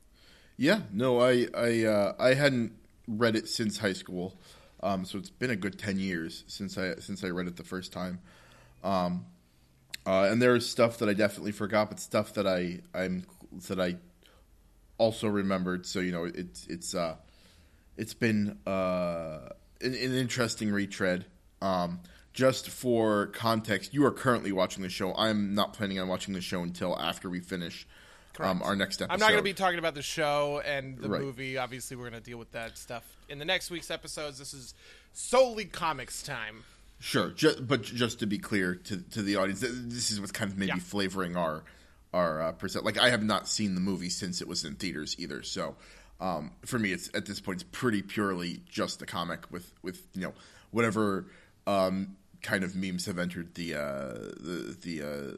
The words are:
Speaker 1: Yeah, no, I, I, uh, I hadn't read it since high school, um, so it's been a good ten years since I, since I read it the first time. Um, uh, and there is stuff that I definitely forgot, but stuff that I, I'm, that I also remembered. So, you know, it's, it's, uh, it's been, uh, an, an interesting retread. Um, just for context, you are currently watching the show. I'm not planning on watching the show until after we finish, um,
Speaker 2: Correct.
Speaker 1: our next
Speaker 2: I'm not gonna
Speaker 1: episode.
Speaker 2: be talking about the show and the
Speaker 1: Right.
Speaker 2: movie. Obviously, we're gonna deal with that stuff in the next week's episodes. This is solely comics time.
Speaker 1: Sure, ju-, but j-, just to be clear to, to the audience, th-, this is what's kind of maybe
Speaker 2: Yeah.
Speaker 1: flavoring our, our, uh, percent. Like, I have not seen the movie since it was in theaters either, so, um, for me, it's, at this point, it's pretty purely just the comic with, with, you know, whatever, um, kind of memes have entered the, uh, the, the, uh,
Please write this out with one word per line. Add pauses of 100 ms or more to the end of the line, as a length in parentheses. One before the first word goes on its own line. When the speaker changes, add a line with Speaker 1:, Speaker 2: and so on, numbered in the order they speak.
(580)
Speaker 1:
Yeah, (100)
no,
I,
I,
uh,
I
hadn't (340)
read
it
since
high
school, (460)
um,
so
it's
been
a
good
ten
years
since
I,
since
I
read
it
the
first
time. (640)
Um, (800)
uh,
and
there
is
stuff
that
I
definitely
forgot,
but
stuff
that
I, (140)
I'm, (440)
that
I (1040)
also
remembered.
So,
you
know,
it's,
it's,
uh, (800)
it's
been, (100)
uh, (300)
an,
an
interesting
retread. (360)
Um, (320)
just
for
context,
you
are
currently
watching
the
show.
I'm
not
planning
on
watching
the
show
until
after
we
finish, (520)
um,
Speaker 2:
Correct.
Speaker 1:
our
next
Speaker 2:
I'm
not
gonna
Speaker 1:
episode.
Speaker 2:
be
talking
about
the
show
and
the
Speaker 1:
Right.
Speaker 2:
movie.
Obviously,
we're
gonna
deal
with
that
stuff (240)
in
the
next
week's
episodes.
This
is (380)
solely
comics
time. (360)
Speaker 1:
Sure,
ju-,
but
j-,
just
to
be
clear
to,
to
the
audience,
th-,
this
is
what's
kind
of
maybe
Speaker 2:
Yeah.
Speaker 1:
flavoring
our, (500)
our,
uh,
percent.
Like,
I
have
not
seen
the
movie
since
it
was
in
theaters
either,
so, (460)
um, (160)
for
me,
it's,
at
this
point,
it's
pretty
purely
just
the
comic
with,
with,
you
know, (360)
whatever, (340)
um, (280)
kind
of
memes
have
entered
the,
uh, (260)
the,
the,
uh,